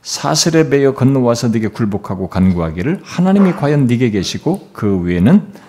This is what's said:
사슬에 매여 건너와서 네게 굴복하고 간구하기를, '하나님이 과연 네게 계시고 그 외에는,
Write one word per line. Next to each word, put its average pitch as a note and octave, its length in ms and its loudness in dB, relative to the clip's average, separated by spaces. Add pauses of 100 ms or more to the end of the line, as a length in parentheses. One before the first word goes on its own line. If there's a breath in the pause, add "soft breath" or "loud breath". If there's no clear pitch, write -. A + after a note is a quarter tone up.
사슬에 D#3+ 600 0
매여 C#3 300 2
건너와서 B2+ 560 0
네게 A2 200 -2
굴복하고 G2 600 -6
간구하기를, F#2 760 0
'하나님이 F#3 500 2
과연 D3 320 0
네게 A#2+ 260 2
계시고 G#2 640 -4
그 G2 260 -2
외에는, F2 540 2 (160 loud breath)